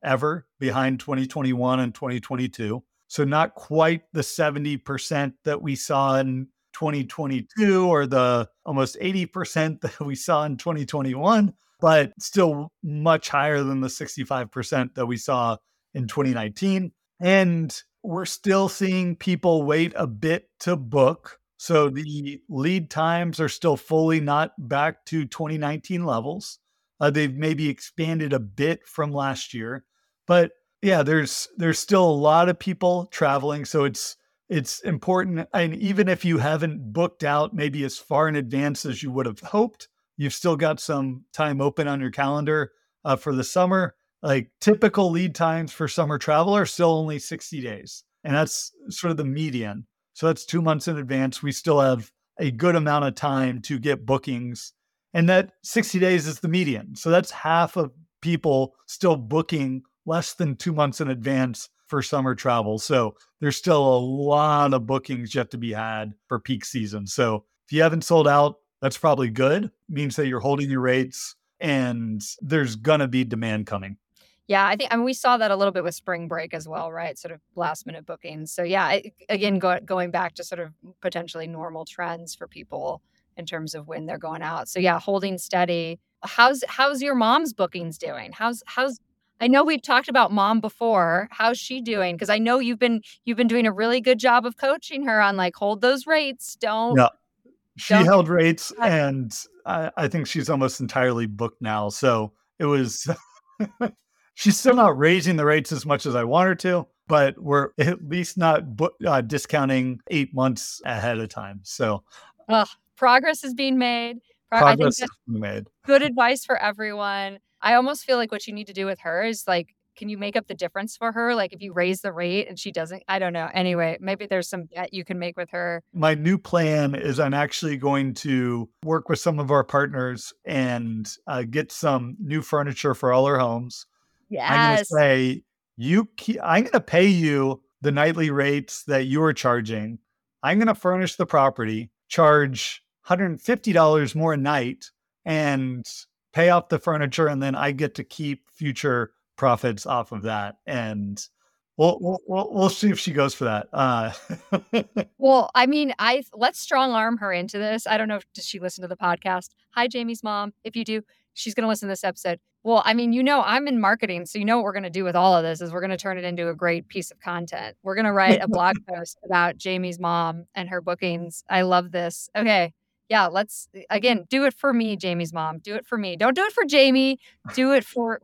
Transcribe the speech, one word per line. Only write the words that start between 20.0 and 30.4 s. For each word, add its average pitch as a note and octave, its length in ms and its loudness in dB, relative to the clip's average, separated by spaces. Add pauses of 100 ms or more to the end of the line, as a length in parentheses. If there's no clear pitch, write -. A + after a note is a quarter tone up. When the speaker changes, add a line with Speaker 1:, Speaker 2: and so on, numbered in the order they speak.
Speaker 1:
bit D#3 420 -2 (120)
to F3 140 0
book. C#3 600 0 (240)
So D3+ 280 4
the C#3+ 580 -8
lead E3 420 -2
times E3 520 -2
are D3+ 80 0
still D#3 260 0
fully D#3+ 460 2
not D3 360 0
back C#3+ 500 -2
to D#3+ 180 -4
twenty D#3 320 -8
nineteen D#3 480 -6
levels. C#3 540 -6 (420)
Uh, D3 80 4
they've C#3+ 260 0
maybe D#3 320 -2
expanded D#3 640 -4
a C3+ 80 0
bit C#3+ 480 -4
from D3 240 -6
last C#3 420 -6
year. A#2+ 300 -10 (420)
But F3 260 4 (300)